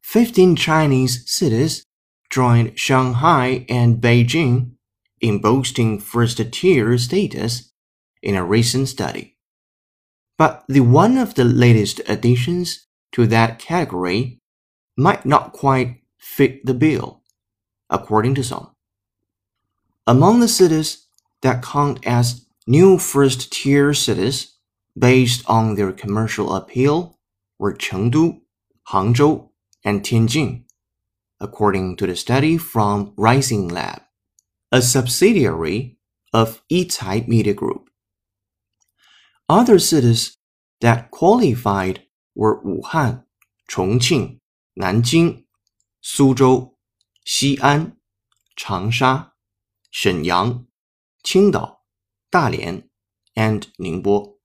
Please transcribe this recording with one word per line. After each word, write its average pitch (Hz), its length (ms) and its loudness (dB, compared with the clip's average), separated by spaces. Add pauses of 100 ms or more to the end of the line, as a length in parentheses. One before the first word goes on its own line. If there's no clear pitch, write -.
Fifteen 185 540 4
Chinese 135 680 0
cities 139 580 -2 (460)
joined 117 480 2
Shanghai 127 880 0
and 120 320 2
Beijing 120 760 2 (420)
in 104 200 -2
boasting 113 600 0
first 117 400 -2 (120)
tier 123 460 0
status 120 760 -6 (500)
in 98 140 -4
a 90 100 -4
recent 120 440 0
study. - 480 -10 (1000)
But 156 300 -2
the 135 140 4
one 170 360 4
of 240 160 -2
the 131 100 0
latest 120 640 2
additions 123 800 -2 (240)
to 120 140 2
that 113 320 0
category 117 840 -4 (560)
might 165 300 0
not 135 260 0
quite 127 500 -2 (160)
fit - 480 -2
the 131 80 -2
bill, 123 500 -2 (640)
according 107 460 0
to 131 80 -4
some. - 320 -10 (1300)
Among 160 340 4
the 233 80 4
cities 160 600 0 (340)
that 123 220 -2
count 143 420 -4
as 120 400 -2 (200)
new 175 320 6
first 139 540 0
tier 143 420 2
cities 117 600 -4 (440)
based 123 520 2
on 110 260 0
their 98 160 -2
commercial 101 600 -4
appeal 143 640 -2 (400)
were 98 160 -4
Chengdu, 135 680 -2 (480)
Hangzhou, 120 600 0 (340)
and 101 200 -4
Tianjin, 120 600 -2 (760)
according 95 580 -4
to 95 100 -4
the 90 80 -6
study 147 420 0
from 104 580 -4
Rising 110 520 0
Lab, - 340 -10 (680)
a 127 100 2
subsidiary 123 1160 0 (360)
of 117 360 0
Yicai 120 580 -4
Media 104 260 0
Group. - 360 -8 (1600)
Other 214 320 4
cities 120 560 0 (460)
that 117 280 0
qualified 120 920 0 (320)
were 107 280 -2
Wuhan, 120 600 -4 (480)
Chongqing, 117 680 -2 (380)
Nanjing, 120 680 0 (580)
Suzhou, 131 680 2 (540)
Xi'an, 143 680 -2 (680)
Changsha, 120 720 -4 (600)
Shenyang, 92 720 -2 (600)
Qingdao, - 520 0 (540)
Dalian, 120 520 -4 (520)
and 110 320 -2 (120)
Ningbo. 95 540 -2 (120)